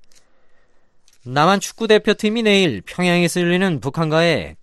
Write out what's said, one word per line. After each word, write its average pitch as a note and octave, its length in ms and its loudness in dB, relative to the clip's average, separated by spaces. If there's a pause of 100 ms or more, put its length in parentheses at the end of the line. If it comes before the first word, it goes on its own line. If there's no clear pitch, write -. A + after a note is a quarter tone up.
(1300)
남한 D3+ 340 0
축구 - 280 -8
대표팀이 G#3+ 560 0
내일 F#3+ 380 2
평양에서 F3 600 0
열리는 F3 400 0
북한과의 D3+ 800 -2